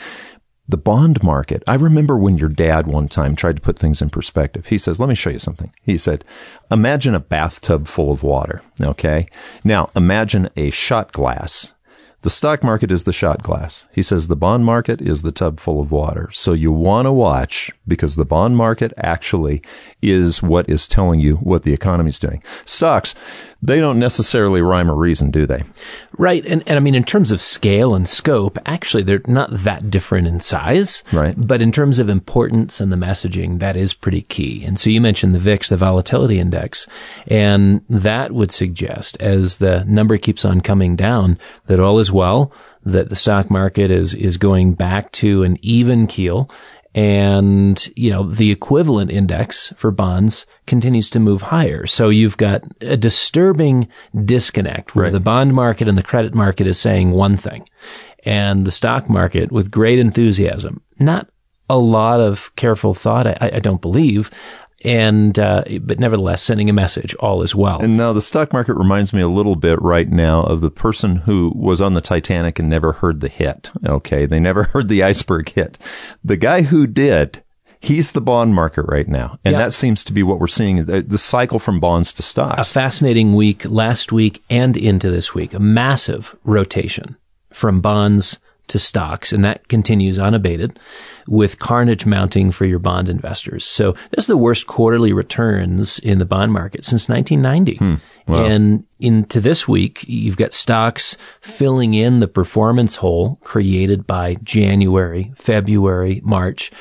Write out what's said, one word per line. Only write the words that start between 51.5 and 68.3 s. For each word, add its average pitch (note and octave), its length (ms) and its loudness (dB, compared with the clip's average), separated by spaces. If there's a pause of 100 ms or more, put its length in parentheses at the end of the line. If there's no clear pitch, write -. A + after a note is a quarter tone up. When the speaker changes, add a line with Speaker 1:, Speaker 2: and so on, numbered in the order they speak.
Speaker 2:
So A2 240 2
you've G#2+ 260 4
got - 280 0 (180)
a B2 160 -2
disturbing C#3+ 920 2 (380)
disconnect - 720 -2
where G2 100 2
Speaker 1:
Right. F#2 80 0
Speaker 2:
the G2 60 0
bond B2+ 340 2
market A#2+ 340 2
and G2 100 4
the F#2+ 60 2
credit A#2 300 -2
market G2+ 320 0
is F2+ 140 0
saying F#2+ 320 2
one G2 260 2
thing, - 320 -12 (560)
and G2+ 400 0
the F#2+ 60 -2
stock A#2+ 360 -2
market, F2+ 440 0
with G2+ 200 -2
great A2+ 280 2
enthusiasm, G#2 800 0 (180)
not - 300 0 (400)
a C3 80 2
lot A#2 420 4
of G#2 360 -2
careful G#2+ 400 0
thought, A#2 320 0
I, - 260 -2
I A#2 60 -4
don't G2 220 0
believe, G#2+ 500 0 (500)
and, G#2+ 560 2
uh, G2 280 2 (160)
but - 180 -4
nevertheless, G2 420 0
sending G#2 280 0
a G#2 40 2
message, - 420 -2
all F#2+ 260 -2
is F#2 120 -2
well. G2 280 0
Speaker 1:
And A2+ 160 2
now A#2 160 0
the G#2 80 0
stock D3+ 320 -2